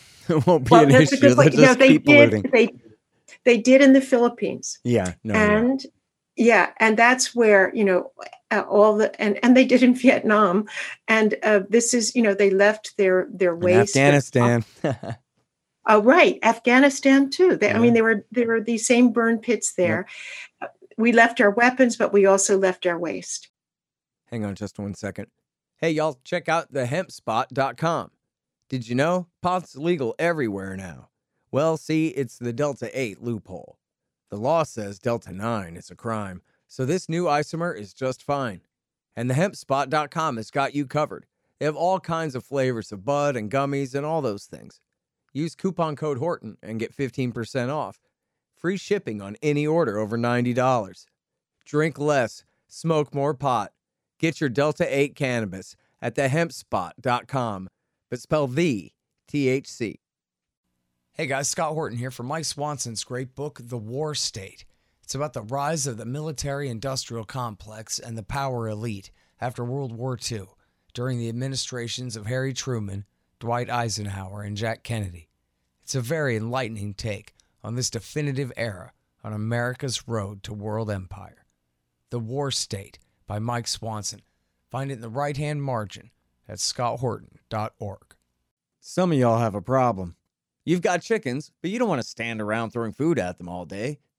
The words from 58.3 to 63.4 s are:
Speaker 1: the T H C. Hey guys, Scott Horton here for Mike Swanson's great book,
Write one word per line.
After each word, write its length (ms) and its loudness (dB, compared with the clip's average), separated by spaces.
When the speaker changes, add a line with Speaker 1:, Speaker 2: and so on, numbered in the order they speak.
Speaker 1:
the 420 -2
T 200 -2
H 200 -2
C. 320 -10
Hey 140 -8
guys, 220 -4
Scott 260 -6
Horton 240 -8
here 120 -10
for 140 -12
Mike 200 -8
Swanson's 600 -8
great 320 -12
book, 260 -12